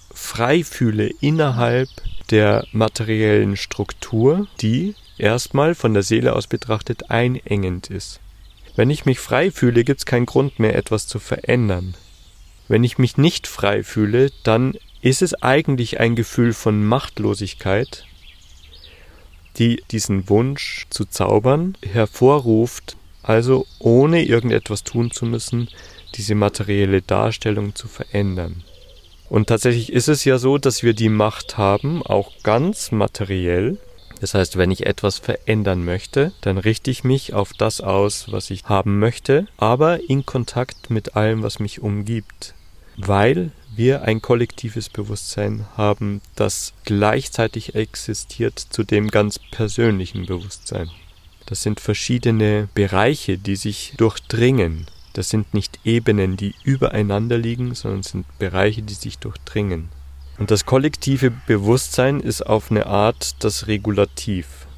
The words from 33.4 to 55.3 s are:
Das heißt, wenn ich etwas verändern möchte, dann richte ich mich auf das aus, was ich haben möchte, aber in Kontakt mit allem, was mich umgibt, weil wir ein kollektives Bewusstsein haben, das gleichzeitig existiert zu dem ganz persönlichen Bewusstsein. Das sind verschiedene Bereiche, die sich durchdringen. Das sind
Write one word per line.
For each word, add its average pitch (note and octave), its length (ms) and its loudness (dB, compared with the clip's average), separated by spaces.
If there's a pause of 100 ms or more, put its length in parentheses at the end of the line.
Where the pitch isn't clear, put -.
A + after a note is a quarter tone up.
Das - 140 -4
heißt, F#2+ 220 0
wenn F#2 140 4
ich - 160 -2
etwas G2+ 320 -2
verändern G#2 680 -2
möchte, G2 460 -2 (100)
dann F#2+ 160 -2
richte A2 360 0
ich - 100 -6
mich C3 320 0
auf G2+ 180 -2
das - 280 -2
aus, G2 500 2
was G#2 200 -6
ich F#2+ 160 -8
haben G2+ 340 2
möchte, C3+ 560 2
aber D3+ 520 2
in C3+ 160 0
Kontakt - 640 -6
mit A2 260 -4
allem, A2 260 2
was A2 160 -4
mich G#2 220 -8
umgibt, G#2 760 -6 (420)
weil A2+ 540 2 (240)
wir B2 280 2
ein A2 180 0
kollektives A#2 680 -2
Bewusstsein G#2 760 -6 (120)
haben, G#2 440 0 (140)
das - 400 -4 (100)
gleichzeitig A2 880 0
existiert - 840 -6
zu - 240 -6
dem G#2 260 0
ganz G#2 300 2
persönlichen G2+ 880 -2
Bewusstsein. F#2 640 -8 (560)
Das - 160 -8
sind G#2+ 180 -4
verschiedene G#2+ 960 0
Bereiche, G2+ 640 0
die G2 180 -4
sich - 400 -8
durchdringen. A2+ 880 0 (260)
Das - 160 -6
sind - 260 -2